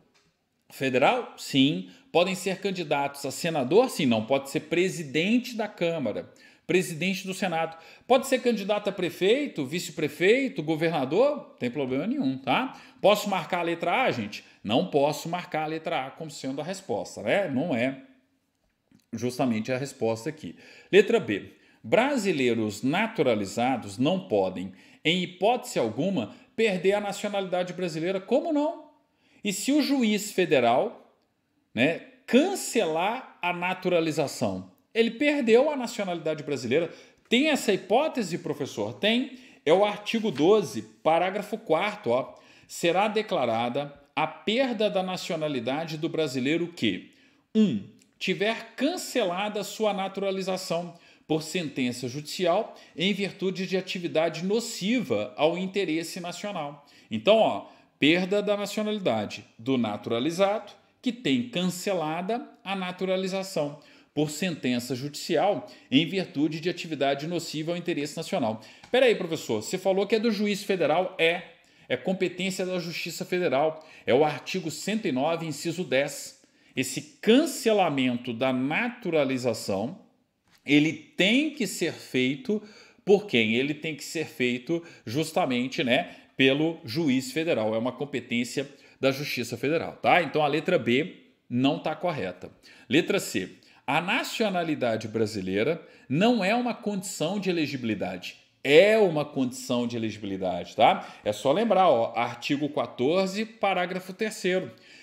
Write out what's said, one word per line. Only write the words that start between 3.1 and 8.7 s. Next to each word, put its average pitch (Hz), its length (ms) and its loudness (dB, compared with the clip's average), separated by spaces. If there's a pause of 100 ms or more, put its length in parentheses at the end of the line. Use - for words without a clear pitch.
a 135 60 -6
senador? 165 580 2
Sim. 165 180 -2
Não 110 200 2
pode 139 240 0
ser 151 100 -2
presidente 175 960 0
da 214 100 -2
Câmara, 147 640 -4 (340)
presidente 175 600 0
do 190 80 -6
Senado. 165 420 -2 (300)
Pode 262 200 4
ser 254 140 2
candidato 208 480 0